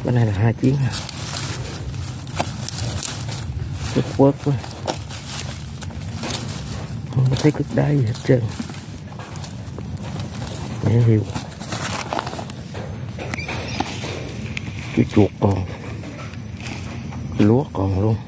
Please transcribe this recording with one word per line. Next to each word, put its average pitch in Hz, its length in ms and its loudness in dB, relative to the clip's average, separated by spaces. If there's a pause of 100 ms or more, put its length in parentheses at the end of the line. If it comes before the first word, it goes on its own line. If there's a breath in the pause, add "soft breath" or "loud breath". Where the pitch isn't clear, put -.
Cái 127 100 2
này 120 120 6
là 107 80 4
hai 110 200 4
chuyến 131 280 4
nè. 123 80 4 (3000)
Rất 135 100 2 (120)
quớt 139 180 8 (100)
quá. 147 80 4 (2500)
Không 131 140 4
có 135 100 2
thấy 151 120 6
cất 143 240 0
đáy 143 220 4
gì 131 80 4
hết 110 80 0 (140)
trơn. 123 140 8 (2500)
Dễ 104 80 6
hiểu. 113 320 10 (3750)
Cái 113 100 8 (100)
chuột 101 240 6
còn. 95 260 4 (1700)
Cái 104 100 8
lúa 120 160 8 (100)
còn 95 280 2
luôn. 110 140 4 (120)